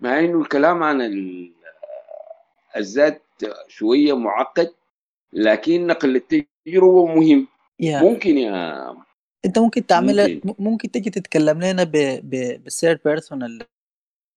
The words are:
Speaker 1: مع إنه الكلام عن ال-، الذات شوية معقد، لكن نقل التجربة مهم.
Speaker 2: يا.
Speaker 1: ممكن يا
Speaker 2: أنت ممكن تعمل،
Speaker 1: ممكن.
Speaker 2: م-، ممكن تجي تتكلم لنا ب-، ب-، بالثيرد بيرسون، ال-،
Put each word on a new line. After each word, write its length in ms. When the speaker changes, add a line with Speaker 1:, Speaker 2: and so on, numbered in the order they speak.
Speaker 1:
مع 180
إنه 220
الكلام 420
عن 180
ال-، 520
الذات 460
شوية 480
معقد، 580
لكن 540
نقل 300
التجربة 880
مهم. 420
Speaker 2:
يا. 220
Speaker 1:
ممكن 360
يا 520
Speaker 2:
أنت 140
ممكن 280
تعمل، 480
Speaker 1:
ممكن. 140
Speaker 2:
م-، 160
ممكن 260
تجي 200
تتكلم 520
لنا 220
ب-، 380
ب-، 420
بالثيرد 400
بيرسون، 380
ال-، 240